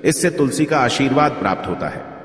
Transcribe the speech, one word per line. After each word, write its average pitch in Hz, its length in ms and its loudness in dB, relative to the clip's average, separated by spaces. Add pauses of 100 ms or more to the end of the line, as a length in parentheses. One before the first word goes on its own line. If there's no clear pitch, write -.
इससे 160 260 2
तुलसी 147 360 0
का 156 120 0
आशीर्वाद 135 540 2
प्राप्त 95 380 -2
होता 82 180 -4
है। - 380 -12